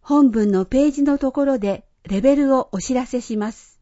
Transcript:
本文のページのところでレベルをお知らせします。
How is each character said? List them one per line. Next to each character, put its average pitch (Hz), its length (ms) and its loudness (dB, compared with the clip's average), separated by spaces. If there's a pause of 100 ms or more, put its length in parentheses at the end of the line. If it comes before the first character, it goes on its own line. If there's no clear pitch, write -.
本 285 300 4
文 214 200 0
の 190 140 0
ペ 277 240 0
ー - 20 0
ジ 285 120 -4
の 285 160 0
と 269 140 -2
こ 285 120 -2
ろ 269 140 0
で 196 280 -6 (180)
レ 196 160 -4
ベ 269 140 4
ル 277 220 2
を 254 160 -2
お 190 80 -6
知 254 140 -6
ら 247 120 -2
せ 247 140 -6
し 220 160 -8
ま 214 160 -6
す。 - 300 -20